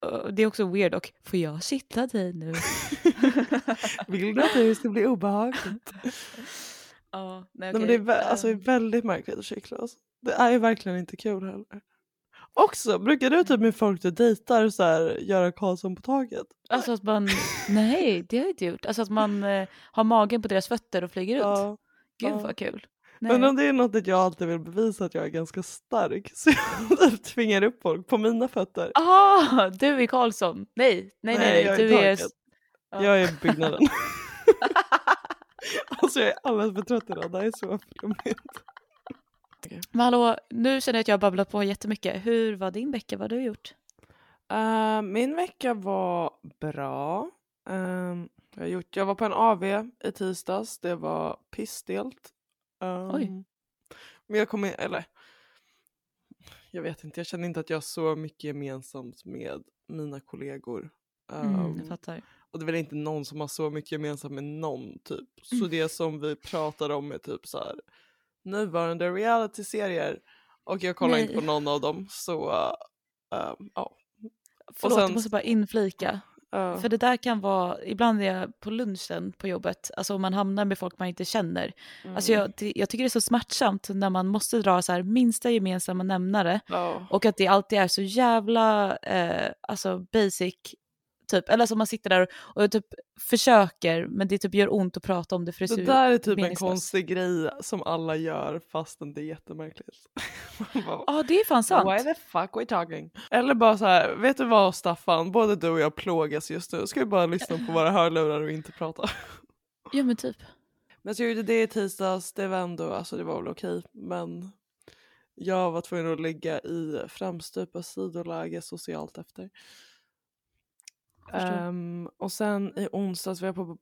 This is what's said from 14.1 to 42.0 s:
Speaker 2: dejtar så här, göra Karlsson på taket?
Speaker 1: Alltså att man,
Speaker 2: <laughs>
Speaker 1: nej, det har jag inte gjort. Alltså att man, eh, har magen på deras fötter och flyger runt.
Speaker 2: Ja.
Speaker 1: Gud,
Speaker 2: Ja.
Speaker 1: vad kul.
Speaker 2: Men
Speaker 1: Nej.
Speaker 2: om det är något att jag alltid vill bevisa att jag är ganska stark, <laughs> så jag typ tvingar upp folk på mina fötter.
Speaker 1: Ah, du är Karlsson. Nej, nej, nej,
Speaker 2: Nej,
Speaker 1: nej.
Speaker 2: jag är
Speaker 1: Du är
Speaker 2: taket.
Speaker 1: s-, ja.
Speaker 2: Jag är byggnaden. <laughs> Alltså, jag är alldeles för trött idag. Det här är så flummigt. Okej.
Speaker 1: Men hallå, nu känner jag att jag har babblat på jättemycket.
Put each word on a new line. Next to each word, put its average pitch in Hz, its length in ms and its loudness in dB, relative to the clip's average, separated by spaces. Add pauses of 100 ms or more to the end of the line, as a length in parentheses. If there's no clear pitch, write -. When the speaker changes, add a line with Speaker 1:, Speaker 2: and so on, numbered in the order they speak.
Speaker 2:
dejtar 220 580 4
så 202 140 0
här, 165 380 4
göra 185 300 2
Karlsson 185 440 -4
på - 60 -18
taket? 262 440 -2 (240)
Speaker 1:
Alltså 254 220 0
att 208 120 -4
man, 208 240 0 (220)
Speaker 2:
<laughs> - 200 -8
Speaker 1:
nej, 214 600 2
det 226 80 0
har 262 60 2
jag 381 80 -2
inte 277 140 -4
gjort. 170 200 -6
Alltså 220 160 -2
att 208 80 -2
man, 208 340 0
eh, 196 240 0 (240)
har 226 120 2
magen 220 380 4
på 220 60 -6
deras 190 200 0
fötter 202 360 -4
och 180 80 -8
flyger 196 240 -2
runt. 262 100 0 (140)
Speaker 2:
Ja. 208 180 -4 (420)
Speaker 1:
Gud, 240 120 -2
Speaker 2:
Ja. 233 120 -2
Speaker 1:
vad 214 140 -8
kul. - 300 -8 (320)
Speaker 2:
Men 233 220 4
Speaker 1:
Nej. 269 80 8
Speaker 2:
om 277 60 2
det 277 80 2
är 285 100 4
något 247 220 2
att 202 120 0
jag 185 120 4
alltid 185 280 2
vill 165 120 -2
bevisa 190 460 -2
att - 80 -6
jag 165 120 -2
är 156 40 -4
ganska 165 340 -6
stark, - 680 -4
<laughs> - 40 -20
så - 140 2 (400)
jag - 100 4 (120)
typ 214 120 -6
tvingar 214 400 2
upp 233 180 0
folk 175 260 -2
på 247 100 2
mina 226 300 0
fötter. 190 480 -4
Speaker 1:
Ah, 330 760 8
du 262 340 4
är 226 40 2
Karlsson. 208 580 0 (100)
Nej, 196 360 4 (100)
nej, 226 160 0
nej, - 0 -
Speaker 2:
Nej, 214 160 4
Speaker 1:
nej. 202 120 8
Speaker 2:
jag 196 80 4
är 202 40 2
Speaker 1:
Du 220 160 6
är 196 220 8
Speaker 2:
taket. 202 100 -2
Speaker 1:
s-, 190 60 -6 (600)
ja. 196 120 -2
Speaker 2:
Jag 202 180 8
är 180 80 4 (120)
byggnaden. 156 420 2
<laughs> 294 60 8 (2000)
Alltså, - 300 0
jag 214 100 4
är - 140 0
alldeles 220 320 0
för 208 60 -4
trött 233 280 -2
idag. 170 220 -6
Det 180 60 -4
här 196 80 -2
är 226 120 0
så 196 220 -6 (200)
flummigt. - 420 -6 (1160)
Okej. - 220 -16 (120)
Speaker 1:
Men 233 100 0
hallå, 240 340 4 (140)
nu 254 320 2
känner 233 160 0
jag 226 40 2
att 220 60 -2
jag 214 60 4
har 202 80 4
babblat 196 300 2
på 208 120 -2
jättemycket. 202 600 -4